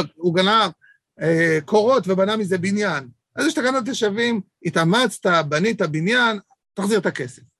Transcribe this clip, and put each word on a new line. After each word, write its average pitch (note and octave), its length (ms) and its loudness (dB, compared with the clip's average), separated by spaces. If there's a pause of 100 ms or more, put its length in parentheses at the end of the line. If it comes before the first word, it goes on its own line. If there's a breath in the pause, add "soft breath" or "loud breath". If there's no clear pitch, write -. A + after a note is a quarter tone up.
(160)
הוא E3+ 200 -2
גנב, G3 360 2 (500 soft breath)
אה, D#3+ 440 2
קורות A3 420 2
ובנה F#3+ 300 0
מזה F#3+ 220 -2
בניין. F3+ 500 -2 (280)
אז C4+ 100 0
יש D#4+ 80 0
תקנת B3+ 340 0
השבים, A3+ 520 -2 (240)
"התאמצת, F3 600 0 (220)
בנית F#3+ 340 0
בניין, G3+ 560 0 (360)
תחזיר G3+ 240 -2
את - 80 -2
הכסף." - 360 -8 (180)